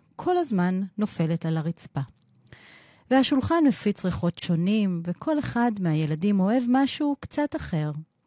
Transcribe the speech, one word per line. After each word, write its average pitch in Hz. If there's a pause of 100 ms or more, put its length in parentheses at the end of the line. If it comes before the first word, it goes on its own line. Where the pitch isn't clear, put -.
(160)
כל 359
הזמן 190 (160)
נופלת 170
על 160
הרצפה. 156 (1120)
והשולחן 269
מפיץ 202
ריחות 175
שונים, 180
וכל 294
אחד 240
מהילדים 160
אוהב 220
משהו 277
קצת -
אחר. 151 (360)